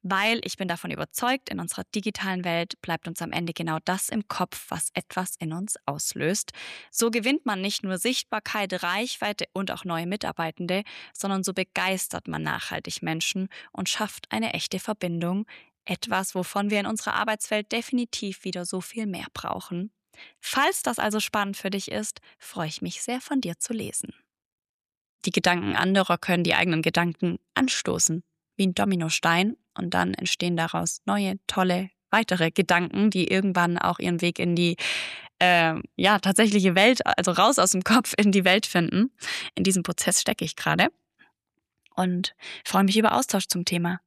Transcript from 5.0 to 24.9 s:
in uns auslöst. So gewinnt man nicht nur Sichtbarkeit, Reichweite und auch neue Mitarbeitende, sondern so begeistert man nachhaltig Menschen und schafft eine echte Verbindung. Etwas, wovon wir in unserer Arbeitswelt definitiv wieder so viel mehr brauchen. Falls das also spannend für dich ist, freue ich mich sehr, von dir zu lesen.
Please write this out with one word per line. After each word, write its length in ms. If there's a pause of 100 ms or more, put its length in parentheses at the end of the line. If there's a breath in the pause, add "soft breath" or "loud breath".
in 160
uns 220 (100)
auslöst. 680 (380 loud breath)
So 200
gewinnt 360
man 160
nicht 200
nur 140
Sichtbarkeit, 840
Reichweite 720
und 160
auch 160
neue 200
Mitarbeitende, 760 (320 loud breath)
sondern 280
so 120
begeistert 760
man 140
nachhaltig 580
Menschen 480 (240 loud breath)
und 160
schafft 420
eine 220
echte 260
Verbindung. 680 (400 loud breath)
Etwas, 480
wovon 340
wir 120
in 60
unserer 280
Arbeitswelt 580
definitiv 720
wieder 220
so 160
viel 240
mehr 260
brauchen. 580 (480 loud breath)
Falls 440
das 160
also 200
spannend 380
für 140
dich 200
ist, 300 (180 soft breath)
freue 300
ich 140
mich 180
sehr, 220
von 180
dir 180
zu 140
lesen. 400 (1120)